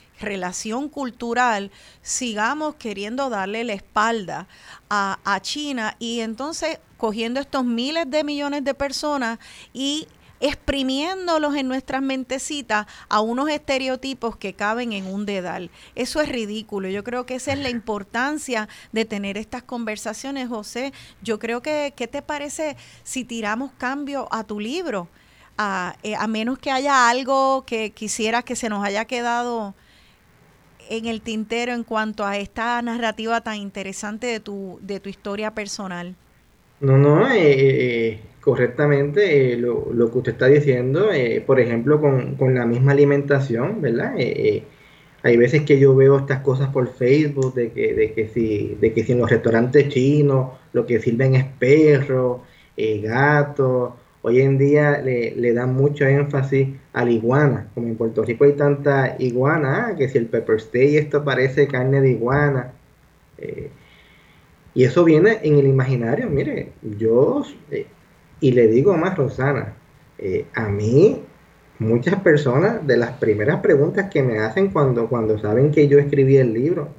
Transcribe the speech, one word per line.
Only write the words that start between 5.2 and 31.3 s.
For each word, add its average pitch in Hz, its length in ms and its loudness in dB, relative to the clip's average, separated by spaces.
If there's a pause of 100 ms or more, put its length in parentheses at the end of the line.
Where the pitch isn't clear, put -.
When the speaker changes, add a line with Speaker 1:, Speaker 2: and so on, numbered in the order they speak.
Speaker 1:
a 190 160 -2
China 277 580 -8
y 233 200 -6
entonces 277 600 -8 (180)
cogiendo 233 420 -4
estos 269 260 -4
miles 262 440 -4
de 302 140 -2
millones 285 400 -6
de 269 120 -4
personas 269 640 -6 (340)
y 285 340 -6 (360)
exprimiéndolos 294 1120 -4
en 269 120 -4
nuestras 262 340 -6
mentecitas 262 840 -6 (220)
a 214 120 0
unos 247 280 -2
estereotipos 262 880 -6
que 190 160 -12
caben 226 380 -4
en 202 140 -8
un 196 220 -8
dedal. 180 420 -8 (240)
Eso 254 260 -4
es 294 100 -2
ridículo. 214 600 -8
Yo 202 140 -8
creo 247 240 -8
que 254 80 -10
esa 269 180 -6
es 277 60 -6
la 269 100 -6
importancia 233 960 -6 (240)
de 220 140 -4
tener 202 320 -8
estas 233 240 -12
conversaciones, 240 840 -10
José. 240 460 -10 (280)
Yo 214 160 -6
creo 233 240 -8
que, 294 340 -4
¿qué 233 120 -8
te 285 160 -10
parece 294 520 -8 (280)
si 254 200 -10
tiramos 226 500 -6
cambio 277 580 -8
a 220 120 -4
tu 208 160 -10
libro? 226 500 -8 (500)
A, 190 420 -6
eh, 208 140 -8
a - 100 -4
menos 226 320 -6
que 285 140 -8
haya 262 360 2
algo 269 600 0
que 220 240 -6
quisieras 220 520 -4
que 240 120 -8
se 233 120 -6
nos 208 160 -4
haya 202 220 -4
quedado 240 720 -6 (1120)
en 226 160 -8
el 226 160 -6
tintero 233 500 -6